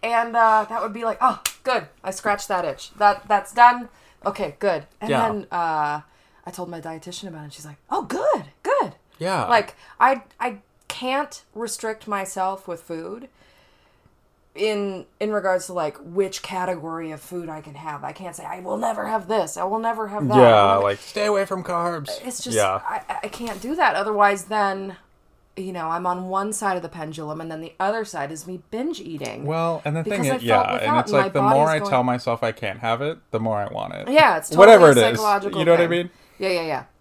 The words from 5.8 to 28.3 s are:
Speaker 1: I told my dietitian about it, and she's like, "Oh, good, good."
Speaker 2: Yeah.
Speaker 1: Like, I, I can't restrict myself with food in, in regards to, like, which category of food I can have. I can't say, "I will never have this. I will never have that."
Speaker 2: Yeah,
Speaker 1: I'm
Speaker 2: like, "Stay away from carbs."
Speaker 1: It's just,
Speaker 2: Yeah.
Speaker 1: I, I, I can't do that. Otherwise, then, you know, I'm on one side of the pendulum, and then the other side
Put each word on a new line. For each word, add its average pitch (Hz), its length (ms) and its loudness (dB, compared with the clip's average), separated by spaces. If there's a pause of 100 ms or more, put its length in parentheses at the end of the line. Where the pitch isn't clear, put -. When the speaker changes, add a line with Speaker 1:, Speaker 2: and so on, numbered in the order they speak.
Speaker 1:
I 175 60 -16
told 175 180 -10
my 170 100 -12
dietitian 165 500 -14
about 160 120 -16
it, - 40 -16
and 143 80 -18
she's 151 120 -20
like, 147 120 -20 (120)
"Oh, - 140 -2
good, 381 420 -2 (160)
good." 403 320 0 (240)
Speaker 2:
Yeah. 170 280 -2
Speaker 1:
Like, 214 300 -2 (240)
I, 254 220 2 (180)
I 240 200 -8 (280)
can't 269 560 -6 (120)
restrict 220 520 -10
myself 190 600 -6
with 170 160 -12
food 180 440 -12 (1300)
in, 202 520 -4 (140)
in 208 120 -4
regards 190 340 0
to, 185 80 -12
like, 160 240 -4
which 190 440 -4
category 165 680 -6
of 151 80 -14
food 175 300 -12
I 156 120 -12
can 147 140 -20
have. 147 280 -12
I 139 100 -10
can't 180 220 -14
say, - 100 -16
"I 175 140 -10
will 180 180 -6
never 220 300 -4
have 214 200 -4
this. 185 300 -2
I 170 80 -4
will 208 140 -2
never 226 300 -4
have 202 180 -4
that." - 100 4
Speaker 2:
Yeah, 104 400 8
Speaker 1:
I'm 101 60 2
Speaker 2:
like, 101 160 0
"Stay - 260 -6
away 202 200 0
from 185 180 -8
carbs." 170 460 -6 (140)
Speaker 1:
It's 247 200 -10
just, 240 120 -4
Speaker 2:
Yeah. 95 320 2
Speaker 1:
I, 214 220 -6
I, - 140 -6
I 214 40 -8
can't 208 340 -10
do 254 140 -6
that. 269 200 2
Otherwise, 202 500 0
then, 196 500 -4 (640)
you 185 160 -10
know, 165 160 -6
I'm 175 160 -4
on 180 240 -4
one 196 240 -2
side 196 240 -2
of 170 60 -8
the 165 60 -10
pendulum, 156 520 -10
and 165 100 -10
then 156 80 -10
the 165 220 -16
other 214 240 -2
side 147 260 -8